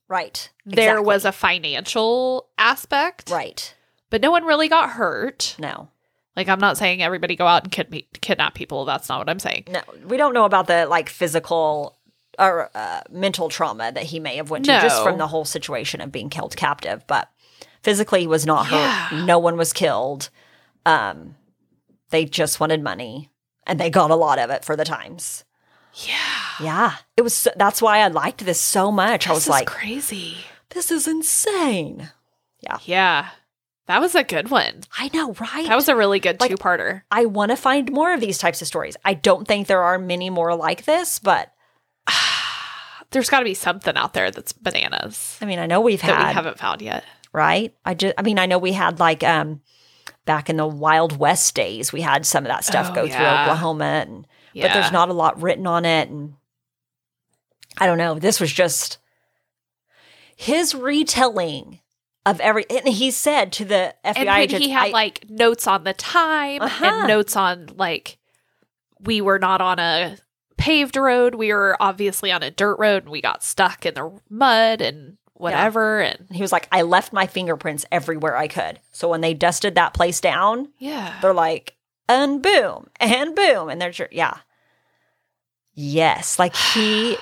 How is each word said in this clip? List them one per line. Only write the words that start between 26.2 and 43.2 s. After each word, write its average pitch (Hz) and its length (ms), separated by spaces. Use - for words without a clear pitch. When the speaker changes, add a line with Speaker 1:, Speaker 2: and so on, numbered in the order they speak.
Speaker 1:
Yeah. 170 320
It 240 60
was 233 120
so, - 220
that's 202 260
why 214 160
I 208 100
liked 160 360
this 175 160
so 202 320
much. 202 340
I 180 40
Speaker 2:
This 156 60
Speaker 1:
was 156 80
Speaker 2:
is - 60
Speaker 1:
like, 131 160
Speaker 2:
crazy. 202 720
Speaker 1:
"This 339 220
is 320 160
insane." 311 1000
Yeah. - 240
Speaker 2:
Yeah. 180 440
That 190 140
was 349 140
a 311 80
good 180 300
one. 180 300
Speaker 1:
I 269 160
know, 311 200
right? 262 340
Speaker 2:
That 226 80
was 247 140
a 262 80
really 202 240
good 180 200
Speaker 1:
Like, 247 100
Speaker 2:
two-parter. 185 600
Speaker 1:
I 226 160
wanna 208 300
find 269 340
more 320 240
of 269 60
these 202 180
types 165 240
of 151 60
stories. 151 360
I 196 100
don't 202 340
think 202 180
there 185 160
are 180 160
many 180 320
more 170 240
like 160 300
this, 330 340
but 160 340
Speaker 2:
<sighs> - 1040
There's 262 180